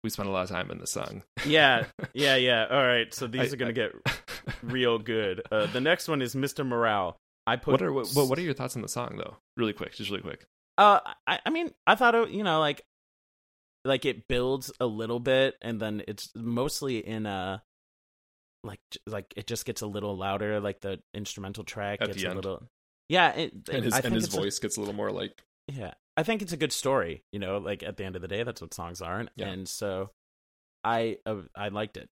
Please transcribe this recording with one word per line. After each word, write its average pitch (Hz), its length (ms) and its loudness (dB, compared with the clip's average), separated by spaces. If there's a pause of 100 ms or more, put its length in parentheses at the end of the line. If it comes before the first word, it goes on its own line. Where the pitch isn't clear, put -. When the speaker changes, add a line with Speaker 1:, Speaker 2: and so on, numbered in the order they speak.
Speaker 1:
We 110 80 -4
spent 101 180 -4
a 98 40 0
lot 92 120 2
of 92 60 -4
time 90 220 -4
in 50 60 -8
the - 80 -10
song. - 360 -6 (240)
Speaker 2:
Yeah, 143 400 6 (140)
Speaker 1:
<laughs> - 120 -8
Speaker 2:
yeah, 139 220 4
yeah. 123 340 4
All 135 160 4
right, 120 300 4
so 131 140 -6
these 131 240 0
Speaker 1:
I, - 20 -4
Speaker 2:
are - 20 -6
gonna 120 140 -2
Speaker 1:
I - 20 -6
Speaker 2:
get 113 200 -2 (340)
Speaker 1:
<laughs> - 360 -10
Speaker 2:
real 120 360 2
good. 107 520 0
Uh, 107 160 4
the 104 140 -2
next 156 280 2
one 151 140 0
is 120 120 -2
Mister 135 300 -2
Morale. 113 520 2 (300)
I 113 100 4
put 135 160 2
Speaker 1:
What 131 100 6
are, 170 100 0
what, 131 200 -2
what 135 260 4
are 175 40 -2
your 160 120 -2
thoughts 127 200 -6
on 120 80 -4
the - 60 -6
song, - 280 -6
though? - 200 -10 (200)
Really 110 180 0
quick, - 200 -8
just 101 160 -8
really 101 120 -6
quick. - 220 -12 (320)
Speaker 2:
Uh, 202 240 10 (260)
I, - 200 0
I - 40 0
mean, 320 200 0 (160)
I 190 80 8
thought 233 220 6
it, 233 140 2
you 202 120 -4
know, 170 160 2
like, 147 240 2 (1000)
like, 131 200 2
it 120 240 -2
builds 127 520 0
a 127 60 2
little 113 340 -2
bit, 131 420 4
and 117 180 -4
then 107 280 -2
it's 101 260 -10
mostly 120 640 -2
in 110 280 -6
a, 95 360 -4 (1000)
like, 101 160 -12 (100)
j-, - 160 -12
like, 104 300 -8
it 104 100 -10
just - 180 -6
gets - 180 -6
a 107 40 -6
little 101 300 -4
louder, 98 420 0
like, 101 220 -4
the 98 200 -6 (140)
instrumental 101 480 -10
track 101 400 -6
Speaker 1:
At 107 60 0
Speaker 2:
gets 98 120 -6
Speaker 1:
the 90 60 -2
Speaker 2:
a 87 40 -2
Speaker 1:
end. 92 60 -4
Speaker 2:
little, 95 300 -6 (420)
yeah. 170 220 6
It, 151 220 -2 (200)
Speaker 1:
And 127 120 -2
his, 120 100 2
Speaker 2:
I 127 40 6
Speaker 1:
and 131 40 2
Speaker 2:
think 120 140 0
Speaker 1:
his 110 80 2
Speaker 2:
it's 98 100 -4
a - 60 0
Speaker 1:
voice 98 180 -2
gets - 180 -4
a - 40 -6
little 101 160 -4
more, 104 160 -2
like, 98 280 -6 (280)
Speaker 2:
Yeah, 127 260 -10 (220)
I 160 80 2
think 214 180 0
it's 175 100 -8
a 170 40 -6
good 139 160 0
story, 95 500 0 (100)
you 104 60 -8
know, 98 200 -2
like, 101 260 -4
at 90 120 -8
the 101 80 -8
end 92 120 -8
of 90 40 -8
the 87 80 -10
day, 101 140 -2
that's 117 180 -6
what 82 140 -12
songs 87 260 -10
are, 90 200 -4
and, 117 160 -8
Speaker 1:
Yeah. 98 100 -6
Speaker 2:
and 92 220 -6
so 98 420 -4 (720)
I, 113 420 0
uh, 107 180 -4 (120)
I 101 140 -6
liked 104 280 -6
it. - 180 -14